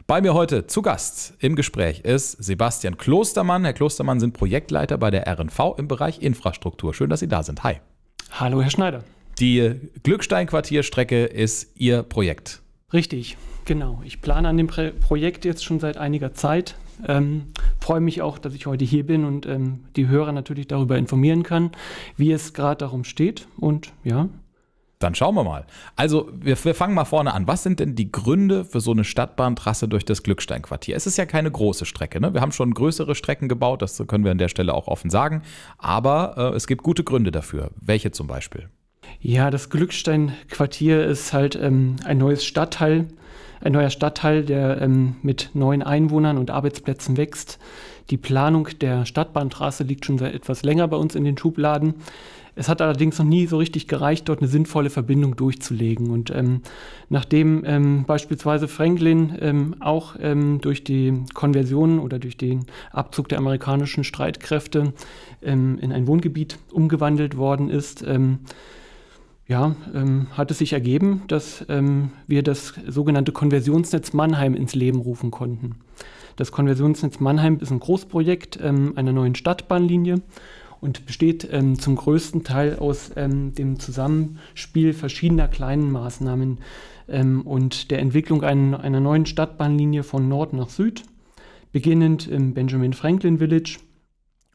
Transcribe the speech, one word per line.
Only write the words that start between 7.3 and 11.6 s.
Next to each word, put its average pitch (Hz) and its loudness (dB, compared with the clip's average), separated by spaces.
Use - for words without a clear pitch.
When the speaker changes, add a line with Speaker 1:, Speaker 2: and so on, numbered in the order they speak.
Speaker 1:
sind. 76 -8
Hi. 85 -2
Speaker 2:
Hallo, 131 0
Herr 135 2
Schneider. 139 -2
Speaker 1:
Die 120 4
Glückstein-Quartierstrecke 147 0
ist - -2